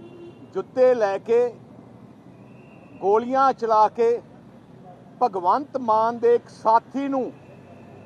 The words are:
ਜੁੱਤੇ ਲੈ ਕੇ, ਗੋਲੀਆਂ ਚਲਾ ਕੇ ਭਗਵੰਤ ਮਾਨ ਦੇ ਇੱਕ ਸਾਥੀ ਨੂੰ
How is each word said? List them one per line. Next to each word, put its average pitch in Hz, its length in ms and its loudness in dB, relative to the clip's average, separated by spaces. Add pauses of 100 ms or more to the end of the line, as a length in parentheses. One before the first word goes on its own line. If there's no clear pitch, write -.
(540)
ਜੁੱਤੇ 254 420 0
ਲੈ 202 220 -2
ਕੇ, 233 380 -2 (1500)
ਗੋਲੀਆਂ 240 520 0
ਚਲਾ 214 340 2
ਕੇ 233 340 -2 (1000)
ਭਗਵੰਤ 190 560 -2
ਮਾਨ 226 400 0
ਦੇ 233 180 2
ਇੱਕ - 140 -6
ਸਾਥੀ 226 580 -2
ਨੂੰ 262 240 -4 (760)